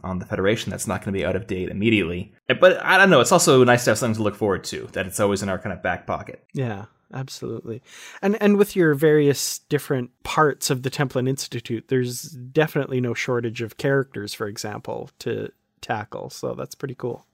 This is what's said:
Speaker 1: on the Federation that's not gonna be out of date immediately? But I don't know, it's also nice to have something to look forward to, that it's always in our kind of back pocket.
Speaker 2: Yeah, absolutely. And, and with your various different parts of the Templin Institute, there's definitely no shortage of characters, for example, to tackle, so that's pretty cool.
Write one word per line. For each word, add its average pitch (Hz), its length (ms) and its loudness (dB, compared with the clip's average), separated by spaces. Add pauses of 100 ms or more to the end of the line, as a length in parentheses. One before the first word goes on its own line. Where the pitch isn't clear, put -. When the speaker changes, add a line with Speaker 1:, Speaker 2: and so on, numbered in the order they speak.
Speaker 1:
on 92 160 -6
the 82 60 -10
Federation 98 440 -2
that's 95 160 -8
not 101 180 -4
gonna 110 120 -6
be 85 80 -4
out 92 100 -2
of 98 140 -6
date 92 220 -6
immediately? 95 600 0 (280)
But 185 240 6
I 180 140 4
don't 190 120 8
know, 147 100 8
it's 117 120 4
also 156 320 8
nice 120 200 4
to 131 60 4
have 107 80 2
something 117 200 0
to 113 40 -2
look 101 140 0
forward 95 280 0
to, - 280 -10
that 95 140 -4
it's 92 120 -10
always 101 240 2
in 101 60 -4
our 92 100 -4
kind 101 140 -8
of 85 100 -10
back 87 240 -2
pocket. - 460 -8
Speaker 2:
Yeah, 113 320 -6 (280)
absolutely. 120 680 -12 (400)
And, 202 180 0
and 202 160 4
with 202 200 2
your 160 180 6
various 147 640 2
different 135 520 -4 (120)
parts - 480 0
of 131 140 -2
the 135 60 -2
Templin 131 380 -2
Institute, 120 600 -6
there's 123 340 -2
definitely 135 800 -2
no 123 120 -2
shortage 117 480 -4
of 113 160 -8
characters, 135 560 -2
for - 140 -6
example, 110 640 -10 (100)
to 110 300 -6 (300)
tackle, 110 500 -8
so 123 240 -8
that's 127 220 -12
pretty 131 180 -10
cool. - 400 -10